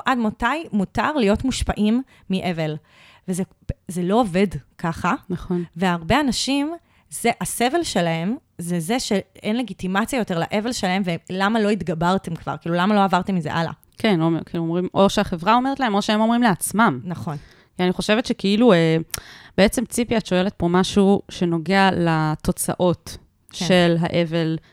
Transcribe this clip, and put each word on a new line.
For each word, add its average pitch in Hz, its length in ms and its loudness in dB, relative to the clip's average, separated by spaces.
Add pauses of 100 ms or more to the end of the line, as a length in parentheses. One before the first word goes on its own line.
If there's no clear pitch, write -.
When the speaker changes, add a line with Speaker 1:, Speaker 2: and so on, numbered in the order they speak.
Speaker 1:
עד 254 140 0
מתי 226 280 -2 (260)
מותר 214 400 0
להיות 220 320 2
מושפעים 233 580 0 (280)
מאבל. 165 460 -2 (520)
וזה, 185 140 -2 (460)
זה 180 140 -4
לא 190 180 2
עובד 196 260 2 (320)
ככה. 175 360 -2 (160)
Speaker 2:
נכון. 175 340 -4 (120)
Speaker 1:
והרבה 175 440 0
אנשים, 285 540 -2 (360)
זה, - 200 -2 (100)
הסבל 262 420 -2
שלהם, 175 540 -2 (220)
זה 175 220 -4
זה 220 200 -2
שאין - 560 -4
לגיטימציה 202 640 -4
יותר 196 200 -2
לאבל 208 340 -2
שלהם, 190 300 -2 (280)
ולמה 196 300 0
לא 202 80 2
התגברתם 175 640 0
כבר? 147 260 -8
כאילו, 170 140 -4
למה 185 200 2
לא 202 100 4
עברתם 185 300 0
מזה 160 180 -2
הלאה? 165 200 -2 (260)
Speaker 2:
כן, 190 240 2
או, 165 60 4 (180)
כאילו, 170 160 -6
אומרים, 170 320 -2
או 196 160 4
שהחברה 196 440 0
אומרת 247 260 0
להם, 226 140 0
או 202 80 2
שהם 214 180 0
אומרים 233 220 2
לעצמם. 190 600 2
Speaker 1:
נכון. 165 320 -8 (400)
Speaker 2:
כי 180 60 -2
אני 180 100 2
חושבת 214 340 0
שכאילו, 214 460 2
אה, 165 240 4 (640)
בעצם, 220 260 2
ציפי, 240 320 -2
את 208 100 -2
שואלת 185 300 0
פה 175 120 0
משהו 190 600 4
שנוגע 180 640 2
לתוצאות 165 1200 -2 (420)
Speaker 1:
כן. 185 80 -6
Speaker 2:
של 175 340 4
האבל, 165 580 -2 (140)